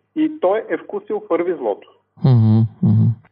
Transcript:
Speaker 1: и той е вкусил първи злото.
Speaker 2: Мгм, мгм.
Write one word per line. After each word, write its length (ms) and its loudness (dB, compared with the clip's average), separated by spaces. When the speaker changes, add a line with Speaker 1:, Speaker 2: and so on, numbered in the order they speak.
Speaker 1:
и 160 0
той 280 0
е 80 -4
вкусил 520 -10
първи 240 -2
злото. 360 -6
Speaker 2:
Мгм, 340 4
мгм. 240 4